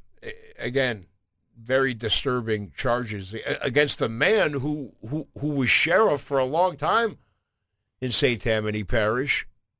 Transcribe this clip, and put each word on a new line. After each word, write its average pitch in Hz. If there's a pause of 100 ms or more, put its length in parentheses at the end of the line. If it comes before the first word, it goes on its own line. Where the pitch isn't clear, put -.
(220)
a-, -
again, 123 (540)
very 131
disturbing 110
charges 107
a-, 120
against 139
the 127
man 156
who, 143 (160)
who, 147 (100)
who 147
was 131
sheriff 175
for 139
a 131
long 165
time 196 (840)
in 127
Saint 123
Tammany 107
Parish. 120 (320)